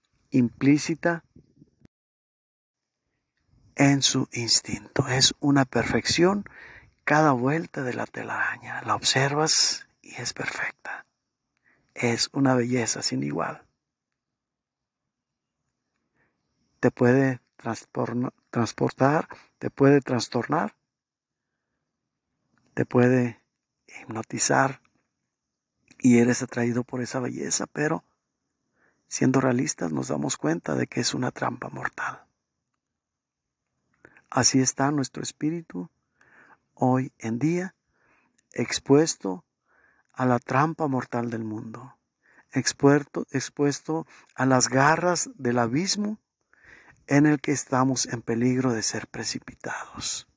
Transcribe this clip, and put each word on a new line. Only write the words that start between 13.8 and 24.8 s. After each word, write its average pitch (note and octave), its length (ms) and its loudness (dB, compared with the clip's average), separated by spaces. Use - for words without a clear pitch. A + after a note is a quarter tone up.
Te B2 100 2
puede B2+ 500 2
transporn-, A#2+ 760 -6
transportar, C3+ 760 0
te - 140 -6
puede C#3 300 6
trastornar, C3+ 760 -2
te B2+ 100 0
puede B2 560 2
hipnotizar C3+ 960 -2